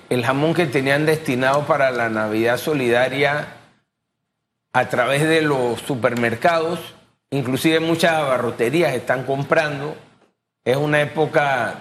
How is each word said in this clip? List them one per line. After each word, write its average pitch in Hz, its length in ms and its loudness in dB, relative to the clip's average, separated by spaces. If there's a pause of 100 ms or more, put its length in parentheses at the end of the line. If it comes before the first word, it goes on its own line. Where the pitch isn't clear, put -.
el 127 160 0
jamón 143 280 2
que 170 120 2
tenían 139 400 0
destinado 143 640 0
para 139 240 2
la 117 180 -2
Navidad 110 480 0
Solidaria 135 880 0 (1300)
a 123 160 2
través 127 340 0
de 160 180 2
los 127 400 0
supermercados. 127 1000 0 (500)
Inclusive 139 500 0
muchas 165 320 2
abarroterías 139 840 0
están 127 300 -2
comprando. 143 720 -2 (680)
Es 120 100 2
una 147 260 0
época 139 800 0